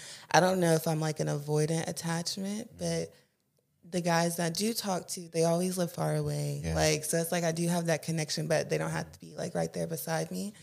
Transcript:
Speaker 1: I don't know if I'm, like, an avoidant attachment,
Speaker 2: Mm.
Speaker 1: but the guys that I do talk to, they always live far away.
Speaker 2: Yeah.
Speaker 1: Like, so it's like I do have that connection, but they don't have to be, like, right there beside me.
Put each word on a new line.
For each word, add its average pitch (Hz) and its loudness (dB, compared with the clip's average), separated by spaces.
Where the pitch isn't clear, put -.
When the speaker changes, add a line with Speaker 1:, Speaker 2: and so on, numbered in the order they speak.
Speaker 1:
I 156 10
don't 185 4
know 170 6
if 160 4
I'm, 156 0
like, 156 -2
an 151 -2
avoidant 151 0
attachment, 170 -6
Speaker 2:
Mm. - -18
Speaker 1:
but 165 -4
the 180 -2
guys 170 2
that 170 0
I 165 0
do 202 0
talk 190 -4
to, 175 -10
they 165 2
always 180 2
live 175 0
far 156 0
away. 147 -2
Speaker 2:
Yeah. 160 0
Speaker 1:
Like, 156 4
so - 0
it's 165 -2
like 175 2
I 165 2
do 170 0
have 170 0
that 156 2
connection, 156 -2
but 147 2
they 160 2
don't 156 -2
have 160 -4
to - -20
be, 165 -18
like, 175 -6
right 165 -2
there - -2
beside 165 -4
me. 202 -6